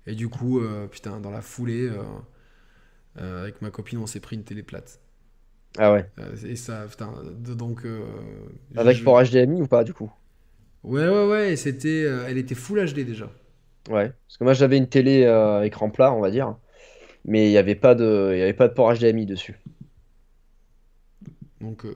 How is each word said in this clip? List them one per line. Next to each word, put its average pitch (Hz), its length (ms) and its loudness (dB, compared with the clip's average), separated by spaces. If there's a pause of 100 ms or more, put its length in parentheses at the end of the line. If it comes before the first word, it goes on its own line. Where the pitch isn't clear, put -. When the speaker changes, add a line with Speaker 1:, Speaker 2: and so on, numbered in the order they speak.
Speaker 1:
Et 110 80 -10
du 113 140 -8
coup, 123 320 -4
euh, 104 280 -8
putain, 104 320 -14
dans 101 100 -12
la 107 120 -12
foulée, 120 460 -8
euh, 104 140 -10 (1160)
euh, 90 240 -12
avec 101 200 -14
ma 107 80 -12
copine, 110 280 -12
on 110 80 -10
s'est 104 140 -14
pris - 160 -16
une 107 80 -14
télé 104 180 -16
plate. - 380 -20 (800)
Speaker 2:
Ah 104 140 6
ouais. 98 260 0
Speaker 1:
Euh, 107 160 -16 (120)
et 117 100 -10
ça, 110 320 -12
putain, 107 240 -14 (120)
de-, 117 300 -14
donc, 117 300 -10
euh, 110 200 -10 (720)
Speaker 2:
Avec 120 220 6
Speaker 1:
je 117 80 -8
Speaker 2:
port 123 160 8
H 123 100 4
D 127 80 6
M 131 180 6
I 180 60 -2
ou 135 60 -4
pas, 117 160 4
du 143 100 -12
coup ? 107 180 -14 (720)
Speaker 1:
Ouais, 143 260 -2
ouais, 202 180 2
ouais, 208 260 0
et 151 40 -2
c'était, 143 480 -4
euh, 127 220 -4
elle 131 120 -6
était 127 160 -6
full 202 260 -4
H 160 140 -4
D 143 100 -6
déjà. 110 260 -12 (600)
Speaker 2:
Ouais, 110 220 0 (140)
parce - 120 -20
que 123 60 -4
moi, 127 100 6
j'avais 135 240 4
une 131 100 0
télé, 135 360 4
euh, 107 380 4
écran 107 280 -4
plat, 131 220 4
on 117 80 -2
va 98 100 0
dire, 113 260 -6 (680)
mais 110 240 2
il 104 40 4
y 104 60 8
avait 101 160 4
pas 123 200 6
de, 107 380 2
il 92 60 0
y 92 40 0
avait 95 120 0
pas 123 140 4
de - 40 -2
port 117 200 2
H 117 60 0
D 117 100 4
M 113 100 2
I 110 80 -4
dessus. 95 320 -12 (2000)
Speaker 1:
Donc, 110 240 -14
euh, 110 120 -12